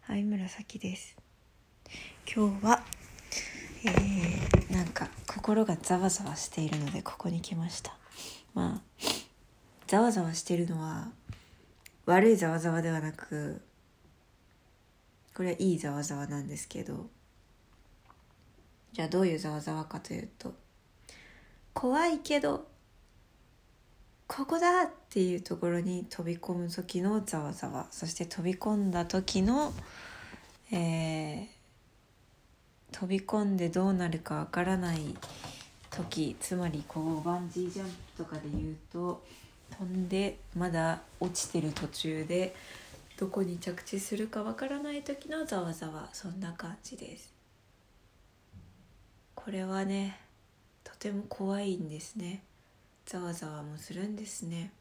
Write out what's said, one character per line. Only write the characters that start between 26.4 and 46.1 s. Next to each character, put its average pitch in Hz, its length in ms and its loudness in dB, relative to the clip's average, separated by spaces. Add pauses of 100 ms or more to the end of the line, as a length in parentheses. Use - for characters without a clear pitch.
む 175 160 -2
時 175 320 -4
の 208 240 4
ざ 160 140 -2
わ 147 120 -4
ざ - 160 -8
わ、 135 220 -6
そ - 160 -8
し 165 80 -4
て 175 140 -4
飛 170 160 -6
び 185 100 2
込 214 220 0
ん 196 160 4
だ 175 140 2
時 190 360 2
の、 269 320 4 (1000)
え 214 40 -2 (680)
ー、 214 60 -10 (1400)
飛 - 160 -6
び 190 140 2
込 214 220 2
ん 196 140 4
で 170 120 2
ど 180 180 4
う 196 60 6
な 180 140 2
る 165 120 0
か 156 160 -4
わ 156 100 -2
か - 180 0
ら 185 140 4
な 175 160 0
い 151 220 -4 (760)
時、 - 500 -2
つ - 160 -4
ま 175 120 0
り 151 200 -4
こ 160 360 0
う - 20 -
バ 175 140 0
ン 175 100 -4
ジ 180 120 -4
ー 175 120 -2
ジ 196 60 -6
ャ 196 40 -4
ン 185 60 -6 (260)
プ 170 80 -8
と - 20 -6
か 156 100 -10
で 151 80 -8 (100)
言 156 200 -2
う - 20 -8 (180)
と、 175 300 -4 (480)
飛 - 120 -10
ん 185 240 -2
で 190 300 0 (180)
ま 175 140 0
だ 165 320 2 (180)
落 175 140 -2
ち - 140 -2
て 170 120 0
る 151 120 0
途 156 160 -4
中 156 400 -2
で 185 280 0 (600)
ど 190 100 0
こ 196 140 0
に 175 160 0
着 175 260 -6
地 196 160 -4
す 202 160 -4
る 214 120 -2
か 214 160 -4
わ 226 100 -4
か 262 140 -4
ら 285 120 -4
な 294 140 -4
い 285 80 -4
時 277 260 -6
の 311 200 -4
ざ 190 120 -2
わ 170 140 -2
ざ 160 140 -8
わ、 156 260 -10